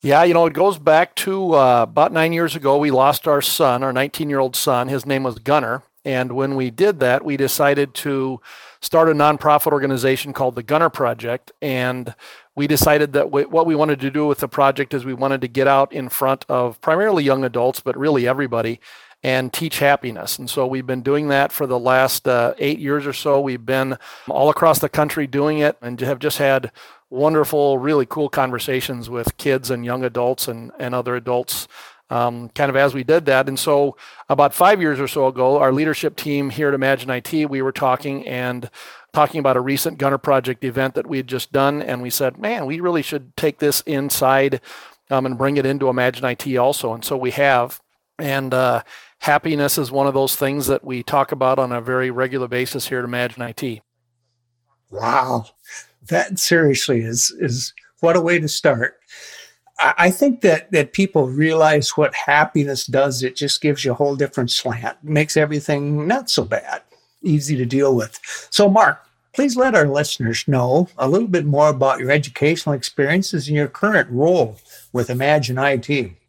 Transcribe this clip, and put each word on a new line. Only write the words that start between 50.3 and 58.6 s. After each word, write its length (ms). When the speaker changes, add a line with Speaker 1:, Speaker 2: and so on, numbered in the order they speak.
Speaker 1:
things 340
that 140
we 200
talk 280
about 280
on 140
a 100
very 280
regular 380
basis 400
here 120
at 40
Imagine 380
I 100
T. 300
Speaker 2:
Wow. 540
That 320
seriously 640
is, 360
is 340
what 160
a 40
way 200
to 80
start. 500